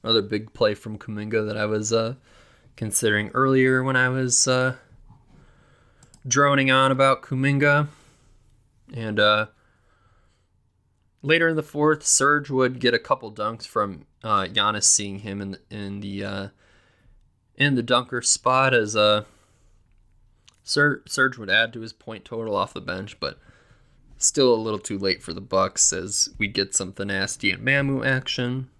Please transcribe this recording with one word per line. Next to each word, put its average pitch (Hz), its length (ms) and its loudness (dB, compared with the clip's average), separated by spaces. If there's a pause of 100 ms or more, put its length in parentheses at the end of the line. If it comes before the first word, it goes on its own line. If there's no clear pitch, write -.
another 113 180 2
big 107 320 -6
play 107 200 2
from 107 240 -12
Kuminga 107 500 -4
that 101 80 -6
I 107 100 -2
was, 107 280 -2
uh, 113 220 0 (600)
considering 107 580 0
earlier 131 500 4
when 131 120 0
I 127 140 4
was, 127 380 0
uh, 127 280 0 (1500)
droning 139 440 2
on 135 200 6
about 135 300 4
Kuminga. 143 680 2 (1040)
And, 110 260 -4
uh, 107 280 4 (1700)
later 165 260 2
in 165 80 0
the 151 80 -2
fourth, 147 400 0
Serge 143 460 2
would 127 300 0
get 120 140 2
a 113 60 2
couple 117 320 -4
dunks 107 360 -8
from, 98 380 -4 (180)
uh, 101 240 0
Giannis 104 360 -2
seeing 98 360 0
him 101 220 -8
in, 98 160 -10 (120)
in 101 320 -12
the, 98 240 -8
uh, 98 220 -8 (1080)
in 139 200 2
the 117 80 0
dunker 123 400 0
spot 131 500 2
as, 110 220 -2
uh, 107 280 4 (1400)
Ser-, 147 440 0
Serge 131 300 0
would 104 140 -8
add 113 220 2
to 117 80 -12
his 113 120 -12
point 110 320 -16
total 113 300 -6
off 95 180 -2
the - 80 -10
bench, 95 380 -6
but - 200 -8 (800)
still 127 380 4
a - 0 -
little 110 240 -4
too - 180 -8
late 98 240 -2
for 85 120 -12
the 87 80 -12
Bucks 95 500 0
as 90 460 -4
we 107 100 -2
get 98 260 -4
some 95 200 -2
Thanasti 98 600 -4
and 110 140 -6
Mamu 139 380 0
action. 127 640 -4 (100)